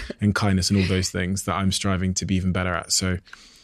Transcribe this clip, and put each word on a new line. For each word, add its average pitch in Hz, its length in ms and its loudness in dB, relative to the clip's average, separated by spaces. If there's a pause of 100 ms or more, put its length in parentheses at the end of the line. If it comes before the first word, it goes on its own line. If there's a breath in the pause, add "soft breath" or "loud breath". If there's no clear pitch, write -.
<laughs> - 120 -10
and 104 120 4
kindness - 380 2
and 101 80 4
all 92 80 2
those 92 240 0
things 92 320 -4
that 92 100 -2
I'm 95 180 0
striving 92 440 0
to - 100 -4
be 95 100 0
even 92 160 0
better 92 220 0
at. - 180 -4
So, 92 280 0 (440 loud breath)